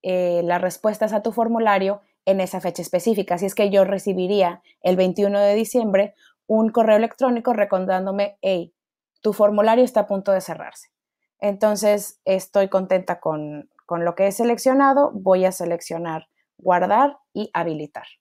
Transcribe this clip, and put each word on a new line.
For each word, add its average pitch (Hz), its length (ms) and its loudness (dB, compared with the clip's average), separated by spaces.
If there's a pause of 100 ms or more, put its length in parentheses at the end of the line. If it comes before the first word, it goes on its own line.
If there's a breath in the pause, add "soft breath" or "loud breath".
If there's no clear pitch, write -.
eh, 180 440 0
las 175 160 0
respuestas 202 500 -2
a 208 100 -2
tu 226 120 -4
formulario 214 680 0 (220)
en 190 160 2
esa 185 220 -4
fecha 175 200 -6
específica. 190 540 0
Así 180 100 -4
es 196 80 -4
que 202 160 0
yo 196 140 4
recibiría 185 800 0 (160 soft breath)
el 180 160 0
veintiuno 196 460 2
de 202 120 4
diciembre 214 640 0 (320 soft breath)
un 220 220 2
correo 220 260 4
electrónico 233 560 0
recordándome, 196 920 -2
"Hey, 175 320 -2 (460)
tu 214 140 0
formulario 214 500 4
está 240 180 0
a 202 60 -2
punto 196 240 -4
de 190 80 2
cerrarse". - 480 -14 (520)
Entonces, 208 840 0
estoy 190 460 0
contenta 185 500 -2
con, 151 500 -6 (160)
con 170 200 -4
lo 170 100 -2
que 196 120 0
he 196 40 0
seleccionado. 262 800 2
Voy 190 320 2
a 185 80 2
seleccionar 170 760 -8 (280)
guardar 190 640 2 (140)
y 214 200 -8
habilitar. 160 520 -6 (160)